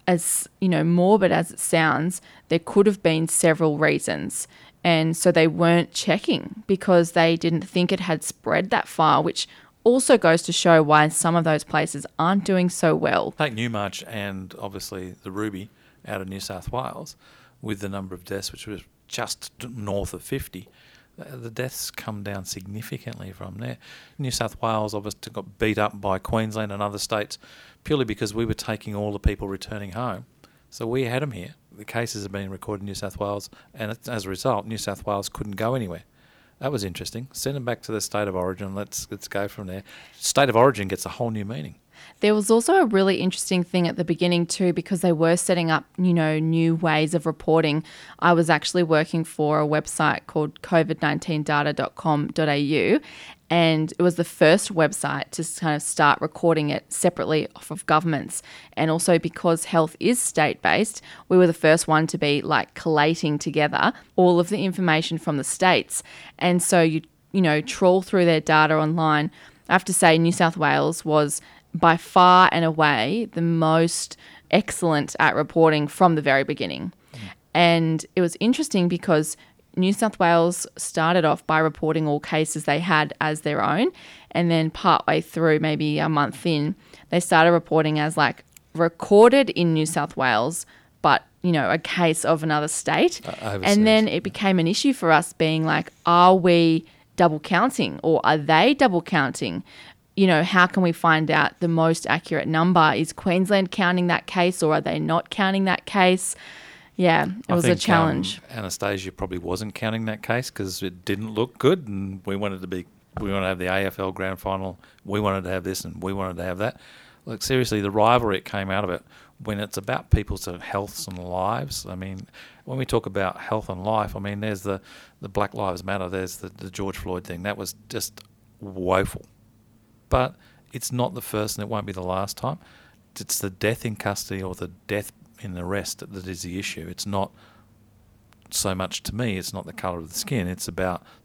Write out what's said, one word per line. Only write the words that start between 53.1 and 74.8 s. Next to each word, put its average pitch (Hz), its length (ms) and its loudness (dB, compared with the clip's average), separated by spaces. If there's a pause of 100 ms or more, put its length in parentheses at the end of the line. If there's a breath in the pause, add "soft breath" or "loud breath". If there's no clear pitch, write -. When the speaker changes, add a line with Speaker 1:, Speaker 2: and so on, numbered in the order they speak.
Speaker 1:
and 160 480 4
it - 40 2
was 175 120 4
the 170 100 -2
first 170 480 4
website 147 600 -2
to - 100 -6
s-, - 160 -8
kind 156 180 0
of 151 60 -6
start - 400 2
recording 156 480 0
it 123 200 -6
separately 156 640 0
off - 160 -20
of 151 140 -12
governments. 156 580 0 (320 loud breath)
And 160 160 0
also 170 280 2
because 165 460 -2
health 160 360 0
is 247 180 2
state-based, - 840 0 (260 loud breath)
we 185 80 4
were 180 120 8
the 165 40 2
first 160 340 4
one 156 200 2
to 165 100 -6
be, 147 240 0
like, - 340 -2
collating 156 640 0
together 147 540 0 (240 loud breath)
all 180 240 6
of 175 80 0
the 190 160 -2
information 165 540 0
from 160 180 -2
the 131 80 -4
states. - 580 0 (360 loud breath)
And 180 240 2
so 180 180 4
you, 160 220 2 (300)
you 190 100 2
know, 151 180 2
trawl 185 420 2
through 185 220 2
their 165 160 4
data 156 340 4
online. 156 560 2 (380 loud breath)
I - 40 2
have 185 140 2
to 185 80 -2
say 165 220 6
New 165 160 4
South 165 240 0
Wales 147 480 0
was 151 380 0 (300 loud breath)
by 165 240 4
far 180 560 8
and 165 120 0
away 156 680 2
the 165 100 -4
most 165 760 2 (340 loud breath)
excellent - 720 0